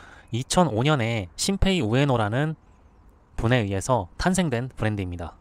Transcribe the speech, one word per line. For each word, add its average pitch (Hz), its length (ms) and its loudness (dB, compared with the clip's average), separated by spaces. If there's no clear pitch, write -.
이천오 120 520 0
년에 117 520 0
신페이 190 460 2
우에노라는 127 760 0
분에 117 200 2
의해서 98 600 -2
탄생된 151 580 0
브랜드입니다. 92 640 -4